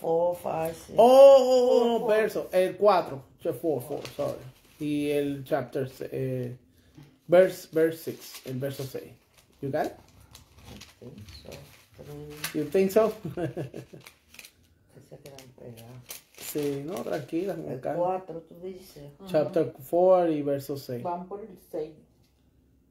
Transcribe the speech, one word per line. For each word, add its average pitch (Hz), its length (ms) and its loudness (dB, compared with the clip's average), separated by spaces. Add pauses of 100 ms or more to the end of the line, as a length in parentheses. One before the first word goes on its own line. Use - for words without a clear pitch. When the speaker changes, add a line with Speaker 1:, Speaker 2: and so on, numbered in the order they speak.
Speaker 1:
four, 170 360 0
five, 160 380 -6
six. - 240 -18
Speaker 2:
Oh, 220 80 8
oh, 254 640 10
oh, 254 80 6
Speaker 1:
Four, 233 80 4
Speaker 2:
no, 233 140 2
Speaker 1:
four. 233 80 -2
Speaker 2:
verso, 208 440 0
el 185 240 2
cuatro, 175 460 2 (180)
ch-, 170 200 -4
four, 147 220 -2
four, - 180 -10 (160)
sorry. 135 240 -6 (400)
Y 147 300 -2
el 143 340 -2
chapter, 131 440 -4 (220)
eh, 127 460 -6 (720)
verse, 180 440 4
verse 160 260 0
six, - 480 -14
el 131 120 -8
verso 135 240 -8
seis. - 300 -14 (480)
You 139 100 -8
got 151 160 -4
it? - 80 -12 (1040)
Speaker 1:
I - 40 -20
think 117 240 -20 (160)
so. - 60 -20 (460)
Three. 147 640 -12
Speaker 2:
You 147 80 -4
think 190 220 2
so? 220 220 2 (120)
<laughs> 156 100 -10 (1600)
Speaker 1:
Que 123 60 -20
se 135 180 -20
quedan 135 380 -20
pegados. 123 460 -20 (340)
Speaker 2:
Sí, 143 480 -6
no, 170 180 -10
tranquila, 170 540 -6
con 151 140 -10
Speaker 1:
El 131 100 -10
Speaker 2:
calma. 151 240 -4
Speaker 1:
cuatro, 180 440 -6
tú 175 140 -20
dices. 180 420 -16 (160)
Speaker 3:
Ujú. 190 80 -18
Speaker 2:
Chapter 156 520 -2
four 175 500 4
y 147 120 -2
verso 139 340 -4
seis. 123 260 -10
Speaker 3:
Van 180 260 -8
por 202 120 -12
el 190 180 -18 (120)
seis. 156 220 -10 (1000)